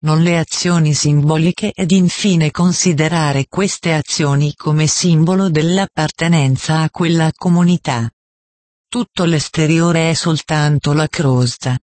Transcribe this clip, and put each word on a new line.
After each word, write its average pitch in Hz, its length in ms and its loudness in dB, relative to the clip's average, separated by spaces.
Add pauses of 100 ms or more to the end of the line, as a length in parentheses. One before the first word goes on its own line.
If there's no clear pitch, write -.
non 156 200 0
le 170 160 2
azioni 160 560 0
simboliche 156 760 0
ed 170 180 -4
infine 180 600 2
considerare 160 960 0
queste 185 440 -4
azioni 147 640 -2
come 156 320 0
simbolo 180 640 2
dell'appartenenza 160 1300 0
a 160 80 0
quella 165 460 0
comunità. 175 720 0 (800)
Tutto - 360 -4
l'esteriore 165 840 0
è 160 40 0
soltanto 147 800 -2
la 151 160 0
crosta 127 680 -2 (140)